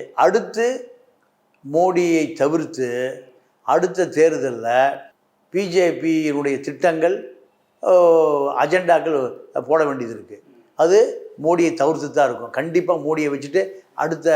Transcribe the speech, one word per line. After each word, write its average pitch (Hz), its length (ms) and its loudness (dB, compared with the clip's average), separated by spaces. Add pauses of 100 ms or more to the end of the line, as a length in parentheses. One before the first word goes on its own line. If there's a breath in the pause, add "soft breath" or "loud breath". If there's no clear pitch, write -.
(140)
அடுத்து 190 520 0 (1000)
மோடியை 170 680 2
தவிர்த்து 139 540 -2 (800)
அடுத்த 175 380 0
தேர்தல்ல 135 600 0 (880)
பி 190 140 -2
ஜே 170 240 2
பியினுடைய 147 680 -2
திட்டங்கள், 160 560 0 (680)
ஓ, - 100 4 (680)
அஜெண்டாக்கள் 165 580 2 (480)
போட 156 200 2
வேண்டியது 123 280 -6
இருக்கு. 104 240 -16 (420)
அது 170 180 6 (460)
மோடியை 170 300 2
தவிர்த்து 143 380 -2
தான் 139 180 2
இருக்கும். 117 200 -8
கண்டிப்பா 165 440 -2
மோடியை 156 360 -2
வச்சுட்டு 143 320 -4 (320 loud breath)
அடுத்த 156 420 -4